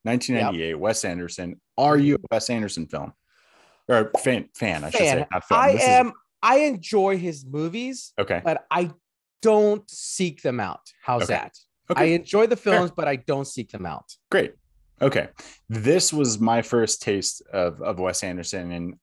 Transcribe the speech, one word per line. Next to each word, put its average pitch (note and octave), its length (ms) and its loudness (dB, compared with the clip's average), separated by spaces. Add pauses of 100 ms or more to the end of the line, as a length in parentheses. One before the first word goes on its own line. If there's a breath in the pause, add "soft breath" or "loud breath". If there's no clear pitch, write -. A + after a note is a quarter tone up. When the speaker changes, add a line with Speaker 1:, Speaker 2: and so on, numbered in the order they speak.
Speaker 1:
nineteen A#2+ 300 -2
ninety-eight, F2 360 0
Speaker 2:
Yep. D#2+ 100 -6
Speaker 1:
Wes G#2+ 240 0
Anderson. F2 560 -8 (160)
Are D3 200 4
you C#3+ 200 4
a - 20 -6 (140)
Wes A2+ 180 -2
Anderson G#2 380 -4
film? D2+ 240 -10 (760 soft breath)
Or A2+ 320 2
fan, A#2+ 380 -2
fan, F2 260 -4
I D2 80 -8
should A#3+ 80 -2
say, F3+ 80 4 (120)
Speaker 2:
Fan. D2 120 -4
Speaker 1:
not F#2 140 -4
film. A#3 160 2
Speaker 2:
I C#4 140 4
Speaker 1:
This - 80 2
is B3+ 60 4
Speaker 2:
am, B3 240 6 (300)
I A#3+ 200 6
enjoy G3 540 2
his D#3+ 300 -6
movies, E3+ 720 -6
Speaker 1:
Okay. F#2+ 260 -2
Speaker 2:
but D#3+ 280 -2
I F3 180 0 (500)
don't G#3 480 2
seek - 540 -6
them B2+ 160 -2
out. F#2 220 -6 (200)
How's B2 220 0
Speaker 1:
Okay. - 120 -2
Speaker 2:
that? - 220 -6 (320)
Speaker 1:
Okay. F3 140 2
Speaker 2:
I - 40 6
enjoy E3+ 420 2
the A3+ 80 0
Speaker 1:
Fair. G3+ 220 0
Speaker 2:
films, F3 120 0
but D#3+ 160 -6
I C#3+ 80 0
don't C3+ 320 -4
seek - 240 -10
them F#2+ 160 -10
out. - 260 -12 (200)
Speaker 1:
Great. - 220 2 (460)
Okay. C3+ 280 2 (400 loud breath)
This A#2+ 440 2
was B2+ 280 0
my A2+ 200 4
first A2+ 400 0
taste G2 400 -4 (120)
of, F2 280 -2
of F2+ 200 -6
Wes F#2 240 -2
Anderson. F2+ 480 -8
And F2 300 -8